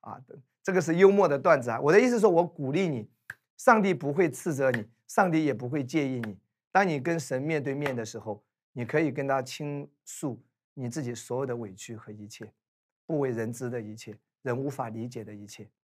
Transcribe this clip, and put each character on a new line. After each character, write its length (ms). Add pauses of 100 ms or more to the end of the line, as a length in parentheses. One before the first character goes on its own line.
啊， 180 (420)
这 100
个 80
是 140
幽 160
默 160
的 100
段 240
子 100
啊。 100
我 100
的 80
意 60
思 80
是 80
说， 100
我 160
鼓 240
励 180
你， 220 (460)
上 260
帝 100
不 200
会 180
斥 240
责 160
你， 180 (200)
上 240
帝 120
也 80
不 160
会 140
介 240
意 140
你。 180 (320)
当 160
你 140
跟 180
神 240
面 180
对 140
面 200
的 100
时 160
候， 240 (280)
你 120
可 160
以 100
跟 160
他 160
倾 460 (160)
诉 360 (340)
你 140
自 140
己 100
所 260
有 80
的 100
委 180
屈 220
和 160
一 160
切， 240 (540)
不 120
为 120
人 220
知 180
的 100
一 140
切， 220 (260)
人 140
无 120
法 200
理 200
解 140
的 100
一 140
切。 220 (160)